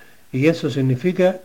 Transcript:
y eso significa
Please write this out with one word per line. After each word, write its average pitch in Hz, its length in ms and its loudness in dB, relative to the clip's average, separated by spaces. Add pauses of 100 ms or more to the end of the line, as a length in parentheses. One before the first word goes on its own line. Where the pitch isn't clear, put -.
(320)
y 135 160 2
eso 165 220 0
significa 143 760 0